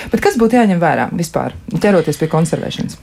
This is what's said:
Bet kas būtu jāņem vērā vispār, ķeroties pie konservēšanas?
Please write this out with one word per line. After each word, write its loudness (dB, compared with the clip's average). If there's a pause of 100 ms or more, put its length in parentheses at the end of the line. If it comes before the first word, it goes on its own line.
(120)
Bet 0
kas 2
būtu 4
jāņem 2
vērā 0
vispār, -4 (120)
ķeroties 0
pie -2
konservēšanas? -2